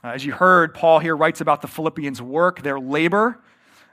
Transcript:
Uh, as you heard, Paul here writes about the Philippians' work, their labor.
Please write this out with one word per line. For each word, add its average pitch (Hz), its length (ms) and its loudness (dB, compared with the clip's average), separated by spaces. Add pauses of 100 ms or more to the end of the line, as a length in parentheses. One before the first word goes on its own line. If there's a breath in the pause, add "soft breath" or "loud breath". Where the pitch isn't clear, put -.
Uh, 123 40 -10
as 131 180 -10
you 143 60 -8
heard, 180 420 2
Paul 160 240 4
here 160 180 -2
writes 160 240 0
about 151 220 0
the 135 60 -14
Philippians' 147 520 -8
work, 160 400 -2
their 139 180 -4
labor. 170 640 -2 (500 soft breath)